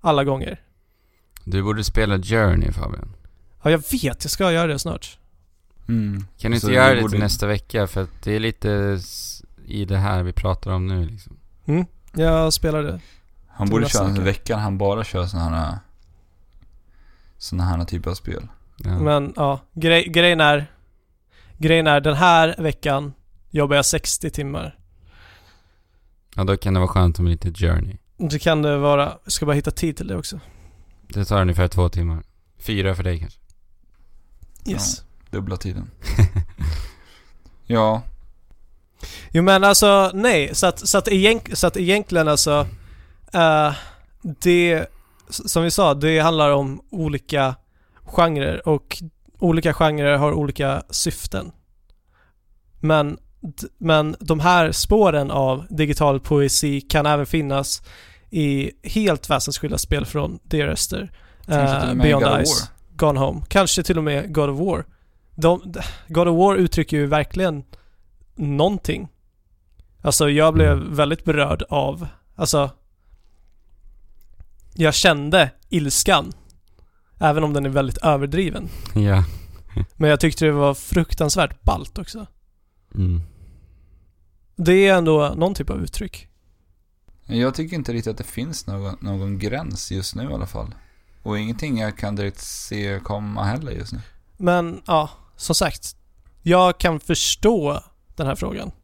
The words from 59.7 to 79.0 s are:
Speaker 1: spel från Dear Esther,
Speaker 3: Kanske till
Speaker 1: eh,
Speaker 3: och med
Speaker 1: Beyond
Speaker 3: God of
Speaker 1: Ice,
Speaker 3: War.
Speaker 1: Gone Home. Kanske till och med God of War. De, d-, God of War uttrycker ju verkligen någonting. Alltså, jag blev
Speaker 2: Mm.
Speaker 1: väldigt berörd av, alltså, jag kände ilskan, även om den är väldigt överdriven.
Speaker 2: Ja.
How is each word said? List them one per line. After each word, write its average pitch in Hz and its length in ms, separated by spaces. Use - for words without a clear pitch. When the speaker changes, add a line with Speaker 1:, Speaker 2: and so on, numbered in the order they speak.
Speaker 1:
spel - 280
från 156 380
Dear 147 240
Esther, 185 440
Speaker 3:
Kanske 139 340
till 143 60
Speaker 1:
eh, 131 60
Speaker 3:
och 123 60
med - 60
Speaker 1:
Beyond 143 220
Speaker 3:
God 139 80
of 143 140
Speaker 1:
Ice, 147 140
Speaker 3:
War. - 80
Speaker 1:
Gone 147 220
Home. 139 280
Kanske 185 360
till 165 140
och 156 60
med 147 300
God 147 160
of 139 100
War. 165 260
De, 170 260
d-, 170 100
God 170 200
of 170 100
War 190 180
uttrycker 170 420
ju 147 80
verkligen 151 580
någonting. 156 720
Alltså, 147 280
jag 156 240
blev 156 180
Speaker 2:
Mm. 143 240
Speaker 1:
väldigt 147 280
berörd 151 460
av, 147 380
alltså, 143 340
jag 151 200
kände 151 580
ilskan, 156 640
även 156 240
om 151 100
den 139 120
är 139 40
väldigt 135 280
överdriven. 156 720
Speaker 2:
Ja. 98 280